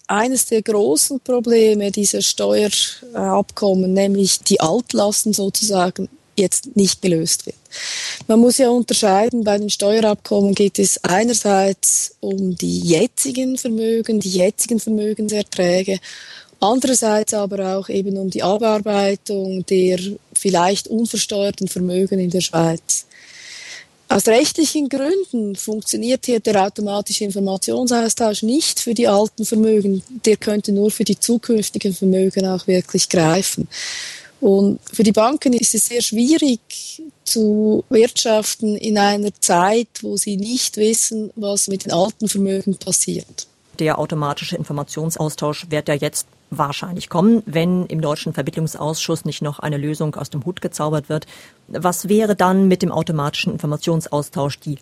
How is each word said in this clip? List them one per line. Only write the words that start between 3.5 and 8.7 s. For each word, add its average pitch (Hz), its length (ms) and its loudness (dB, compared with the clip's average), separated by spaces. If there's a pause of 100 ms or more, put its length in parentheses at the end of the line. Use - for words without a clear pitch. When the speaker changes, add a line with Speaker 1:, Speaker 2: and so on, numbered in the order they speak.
Speaker 1:
nämlich 196 480 2
die - 200 2
Altlasten 208 720 0
sozusagen, 190 760 -2 (260)
jetzt - 400 0
nicht 196 280 2
gelöst 165 440 0
wird. - 80 -12 (720)
Man 220 140 6
muss 240 180 6
ja 247 120 4